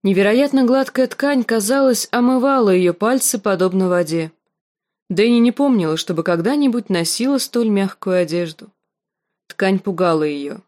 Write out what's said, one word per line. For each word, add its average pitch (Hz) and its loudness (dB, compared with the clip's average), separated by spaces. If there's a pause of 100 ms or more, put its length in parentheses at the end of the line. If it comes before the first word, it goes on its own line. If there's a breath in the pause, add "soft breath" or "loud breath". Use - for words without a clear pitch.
Невероятно 240 2
гладкая 262 0
ткань, 277 -2
казалось, 233 0
омывала 247 2
её 180 2
пальцы, 240 -2
подобно 185 0
воде. 165 -2 (800)
Дэнни 233 2
не 240 4
помнила, 214 0
чтобы 165 -4
когда-нибудь 226 -2
носила 226 -2
столь 233 -2
мягкую 190 0
одежду. 170 -6 (760)
Ткань 190 -2
пугала 175 0
её. 147 -6